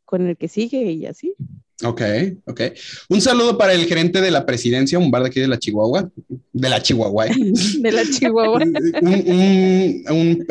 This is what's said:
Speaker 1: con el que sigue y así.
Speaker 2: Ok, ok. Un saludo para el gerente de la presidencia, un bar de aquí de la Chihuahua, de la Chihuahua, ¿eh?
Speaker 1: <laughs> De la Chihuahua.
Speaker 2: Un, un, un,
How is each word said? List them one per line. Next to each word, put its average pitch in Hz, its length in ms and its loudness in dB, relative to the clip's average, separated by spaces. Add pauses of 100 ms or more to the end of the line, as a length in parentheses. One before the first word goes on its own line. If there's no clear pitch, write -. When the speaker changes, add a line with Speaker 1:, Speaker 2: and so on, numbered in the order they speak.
Speaker 1:
con 180 220 -2
el 170 100 -4
que 165 100 -8
sigue 233 440 -4
y 160 140 -8
así. 370 300 -10 (480)
Speaker 2:
Ok, 117 180 -4 (440)
ok. - 160 -10 (480)
Un 202 100 2
saludo 240 380 2
para 196 160 4
el 170 120 2
gerente 175 360 0
de 190 100 2
la 139 140 0
presidencia, 131 520 0
un 170 140 2
bar 123 120 2
de 131 40 0
aquí 131 140 -2
de 131 80 0
la 120 100 -2
Chihuahua, 117 500 -2 (440)
de 131 160 -2
la 110 120 0
Chihuahua, 110 460 0
¿eh? 226 80 -2
Speaker 1:
<laughs> 214 460 0
De 226 100 0
la 226 140 0
Chihuahua. 233 560 0 (400)
Speaker 2:
Un, 180 120 4 (140)
un, 185 840 4
un, 165 420 2